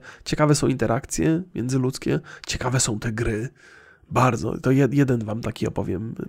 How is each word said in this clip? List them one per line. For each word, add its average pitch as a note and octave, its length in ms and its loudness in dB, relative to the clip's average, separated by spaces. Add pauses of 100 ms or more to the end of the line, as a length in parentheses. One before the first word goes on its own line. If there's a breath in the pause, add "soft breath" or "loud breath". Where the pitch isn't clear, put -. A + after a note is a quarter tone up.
(260 loud breath)
ciekawe D3+ 300 4
są B2+ 120 2
interakcje C3 760 0 (120)
międzyludzkie, C3 640 -2 (280 loud breath)
ciekawe B2+ 320 -2
są G#2+ 200 0
te A#2+ 120 -4
gry. A2+ 380 -2 (640 loud breath)
Bardzo. A#2+ 460 2
To - 120 0
jed-, C3+ 240 4
jeden B2+ 320 2
wam G#2+ 160 -6
taki A2+ 260 -4
opowiem. G#2 480 -4 (140)